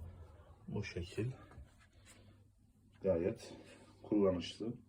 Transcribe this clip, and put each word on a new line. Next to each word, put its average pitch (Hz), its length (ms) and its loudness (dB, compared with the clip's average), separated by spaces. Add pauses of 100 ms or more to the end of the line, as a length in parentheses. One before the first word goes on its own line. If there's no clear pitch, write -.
(680)
Bu 110 160 -2
şekil 101 480 -4 (1700)
gayet 92 520 2 (480)
kullanışlı. 101 680 4 (160)